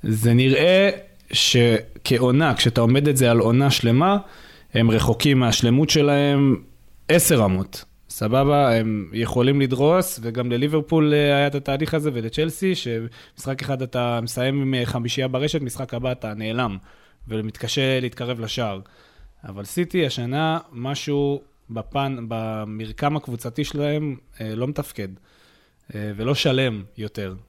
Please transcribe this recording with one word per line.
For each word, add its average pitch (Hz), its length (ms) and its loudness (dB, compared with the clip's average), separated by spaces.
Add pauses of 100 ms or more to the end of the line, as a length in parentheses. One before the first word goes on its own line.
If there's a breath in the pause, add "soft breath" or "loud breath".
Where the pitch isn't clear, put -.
זה 110 260 2
נראה 147 560 6 (420)
שכעונה, 127 1200 2
כשאתה 120 260 2
עומד 131 280 4
את 143 80 2
זה 127 140 4
על 117 80 6
עונה 120 320 4
שלמה, 131 460 4 (580 loud breath)
הם 117 160 4
רחוקים 113 480 2
מהשלמות 123 520 2
שלהם 143 680 4 (520)
עשר 165 300 4
רמות. 95 460 0 (260)
סבבה, 135 680 2
הם 110 360 -2
יכולים 123 480 2
לדרוס, 143 600 2
וגם 120 300 -4
לליברפול, 151 600 2
אה, 143 220 4
היה 143 100 2
את 139 80 -2
התהליך 143 400 -4
הזה, 151 180 0
ולצ'לסי, 151 640 -2
שמשחק 117 880 -8
אחד 135 200 -4
אתה 123 400 -2
מסיים 131 400 -2
עם, 131 120 0
אה, 123 120 -2
חמישייה 123 420 -4
ברשת, 143 340 -2
משחק 127 320 -10
הבא 127 180 -4
אתה 110 220 -8
נעלם, 110 420 -4 (520 soft breath)
ומתקשה 120 720 -2
להתקרב 123 400 -6
לשער. 107 400 -6 (680 soft breath)
אבל 98 160 -12
סיטי 175 420 -2
השנה, 143 520 -2 (140)
משהו 143 680 -4 (280)
בפן, 135 460 -6 (120)
במרקם 110 880 -6
הקבוצתי 123 480 -6
שלהם, 147 520 -4 (240)
אה, 110 140 -8
לא 117 120 -4
מתפקד, 131 420 -8 (880 soft breath)
אה, 104 220 -8
ולא 117 180 -2
שלם 131 480 0 (160)
יותר. 104 360 -10 (140)